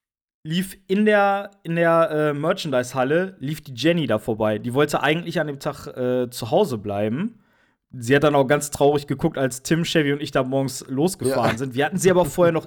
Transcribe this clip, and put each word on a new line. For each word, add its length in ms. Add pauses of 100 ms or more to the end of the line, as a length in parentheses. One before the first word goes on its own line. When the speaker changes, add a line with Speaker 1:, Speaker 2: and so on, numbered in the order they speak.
(440)
Speaker 1:
lief 320 (120)
in 180
der, 460 (100)
in 140
der, 340
äh, 240
Merchandise-Halle, 1040
lief 220
die 140
Jenny 340
da 100
vorbei. 400
Die 160
wollte 280
eigentlich 380
an 60
dem 140
Tag, 260
äh, 440
zu 200
Hause 280
bleiben. 600 (560)
Sie 220
hat 80
dann 100
auch 120
ganz 240
traurig 360
geguckt, 320
als 240
Tim, 220
Chevy 300
und 80
ich 100
da 100
morgens 460
losgefahren 640
Speaker 2:
Ja. 60
Speaker 1:
sind. 160
Wir 100
hatten 140
sie 120
aber 140
vorher 260
noch 160